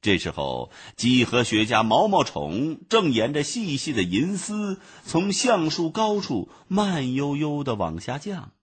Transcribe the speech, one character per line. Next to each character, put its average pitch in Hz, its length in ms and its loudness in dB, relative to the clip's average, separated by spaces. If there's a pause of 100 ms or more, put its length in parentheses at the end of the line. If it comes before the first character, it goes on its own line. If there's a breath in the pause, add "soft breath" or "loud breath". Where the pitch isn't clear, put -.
这 98 160 4
时 85 140 -2
候， 65 400 -6 (240 loud breath)
几 123 280 4
何 120 200 2
学 110 240 2
家 110 160 4
毛 127 240 4
毛 190 160 4
虫 101 560 -4 (100)
正 196 220 4
沿 113 200 2
着 147 120 0
细 180 340 -4
细 151 160 -4
的 110 80 0
银 127 380 0
丝 208 400 -6 (260 loud breath)
从 190 260 0
橡 196 380 2
树 160 220 -2
高 214 280 0
处 117 300 -4 (180 loud breath)
慢 185 460 0
悠 143 220 0
悠 147 280 -2
地 127 120 -2
往 85 260 -4
下 123 160 -6
降。 156 460 -10